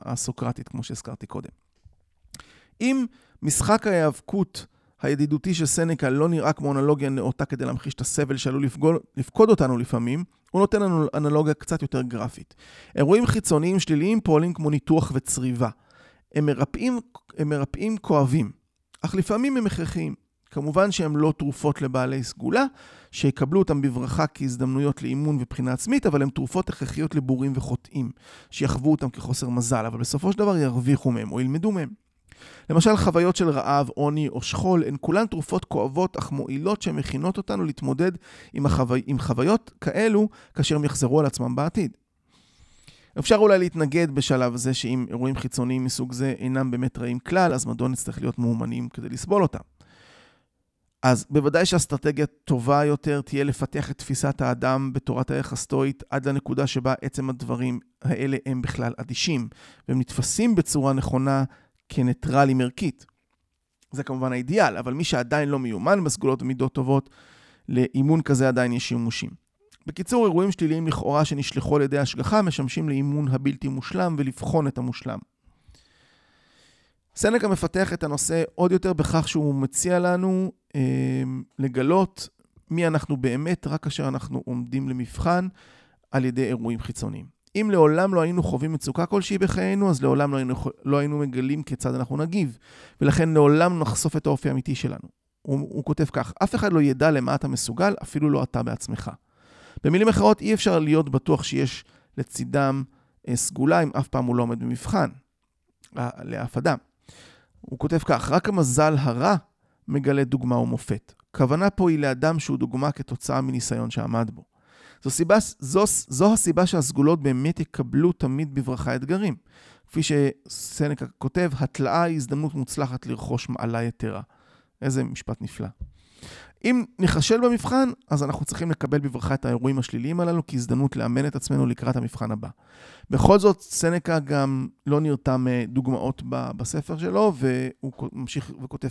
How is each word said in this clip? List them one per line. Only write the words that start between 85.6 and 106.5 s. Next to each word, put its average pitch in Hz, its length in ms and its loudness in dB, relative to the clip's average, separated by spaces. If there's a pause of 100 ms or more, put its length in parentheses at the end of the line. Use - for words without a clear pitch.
על 135 140 0
ידי 127 200 0
אירועים 113 360 -4
חיצוניים. 107 460 -8 (300)
אם 214 160 0
לעולם 175 420 6
לא 175 60 4
היינו 170 220 2
חווים 151 300 -2
מצוקה 156 340 -2
כלשהי 196 320 0
בחיינו, 190 520 2
אז 135 120 0
לעולם 139 300 2
לא 139 40 0
היינו, 131 180 -2 (300)
לא 139 120 2
היינו 147 220 0
מגלים 135 440 -2
כיצד 143 320 -4
אנחנו 131 220 -4
נגיב, 160 420 -2 (420)
ולכן 143 280 4
לעולם 156 500 6
נחשוף 147 380 -2
את 156 100 -4
האופי 143 220 0
האמיתי 135 260 -2
שלנו. - 340 -6 (340)
הוא, 139 160 -2
הוא 143 260 -6
כותב 156 280 0
כך, - 200 -4 (100)
"אף 202 120 2
אחד 208 180 0
לא 160 100 6
ידע 143 280 4
למה 131 240 2
אתה 139 140 -2
מסוגל, 170 540 0
אפילו 151 280 0
לא 139 120 2
אתה 123 200 -2
בעצמך." 117 480 -6 (720)
במילים 185 240 6
אחרות, 208 320 6
"אי 214 140 2
אפשר 185 240 4
להיות 156 300 4
בטוח 139 340 2
שיש 135 420 -2 (340)
לצידם, 135 640 -2 (460)
אה, 120 80 0
סגולה 151 460 0
אם 147 160 -2
אף 135 100 -2
פעם 127 160 -2
הוא 120 120 0
לא 123 60 2
עומד 117 180 -2
במבחן, 123 500 -2 (880)
אה, 123 100 -4 (160)
לאף 117 320 -8